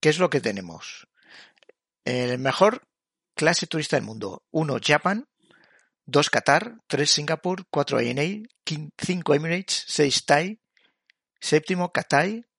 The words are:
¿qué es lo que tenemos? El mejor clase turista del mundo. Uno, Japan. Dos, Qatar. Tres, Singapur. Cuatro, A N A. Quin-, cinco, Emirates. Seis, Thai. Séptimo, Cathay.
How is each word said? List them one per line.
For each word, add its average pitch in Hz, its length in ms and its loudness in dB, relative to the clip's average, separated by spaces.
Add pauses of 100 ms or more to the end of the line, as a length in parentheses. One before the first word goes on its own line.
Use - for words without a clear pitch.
¿qué - 80 4
es 151 100 2
lo 180 100 4
que 143 120 2
tenemos? 95 640 -8 (960)
El 123 360 -2
mejor 185 480 2 (480)
clase 165 320 2
turista 160 280 -2
del 131 80 0
mundo. 107 460 -10
Uno, 143 340 0
Japan. 190 440 2 (800)
Dos, 143 220 2
Qatar. 175 500 2 (100)
Tres, 147 240 0
Singapur. 160 580 -4
Cuatro, 139 280 0
A 117 40 2
N 123 180 -2
A. 147 40 2 (400)
Quin-, 151 340 -8
cinco, 175 360 0
Emirates. 165 520 -2
Seis, - 400 0
Thai. 175 340 0 (800)
Séptimo, 175 520 0
Cathay. 175 520 0 (140)